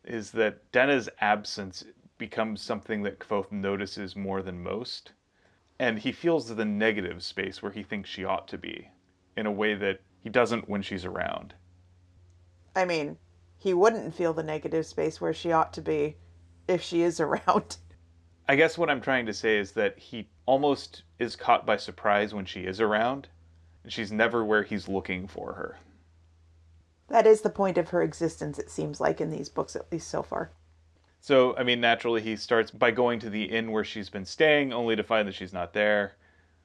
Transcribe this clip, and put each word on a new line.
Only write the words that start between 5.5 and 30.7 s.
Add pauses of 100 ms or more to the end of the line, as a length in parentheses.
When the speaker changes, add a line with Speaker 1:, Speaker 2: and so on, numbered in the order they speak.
Speaker 1:
and
he
feels
the
negative
space
where
he
thinks
she
ought
to
be, (460)
in
a
way
that (200)
he
doesn't
when
she's
around. (1200)
Speaker 2:
I
mean, (400)
he
wouldn't
feel
the
negative
space
where
she
ought
to
be (500)
if
she
is
<laughs>
around. (720)
Speaker 1:
I
guess
what
I'm
trying
to
say
is
that
he (180)
almost (160)
is
caught
by
surprise
when
she
is
around, (560)
and
she's
never
where
he's
looking
for
her. (1300)
Speaker 2:
That
is
the
point
of
her
existence,
it
seems
like,
in
these
books,
at
least
so
far. (680)